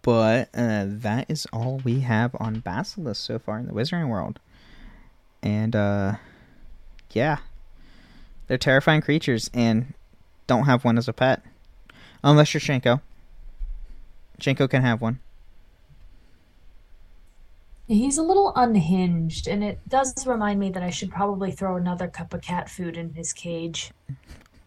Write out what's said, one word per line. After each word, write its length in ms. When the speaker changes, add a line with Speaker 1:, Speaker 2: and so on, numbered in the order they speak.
Speaker 1:
But, 520
uh, 340
that 420
is 220
all 320
we 160
have 400
on 220
Basilisk 640
so 120
far 220
in 80
the 60
Wizarding 340
World. 320
And, 320
uh, 400
yeah. 280
They're 100
terrifying 440
creatures, 520
and 400
don't 180
have 200
one 120
as 120
a 40
pet. 300
Unless 300
you're 80
Shenko. 400
Shenko 300
can 140
have 180
one. 180
Speaker 2:
He's 300
a 60
little 320
unhinged, 920
and 160
it 160
does 360
remind 340
me 100
that 140
I 80
should 200
probably 400
throw 240
another 320
cup 260
of 80
cat 280
food 260
in 200
his 180
cage. 580